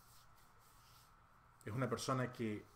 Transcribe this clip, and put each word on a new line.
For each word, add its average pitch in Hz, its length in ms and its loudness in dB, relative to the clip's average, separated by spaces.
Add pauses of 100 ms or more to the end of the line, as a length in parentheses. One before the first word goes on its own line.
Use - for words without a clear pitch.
(1600)
Es 104 80 -2
una 123 160 4
persona 123 460 2
que 107 420 0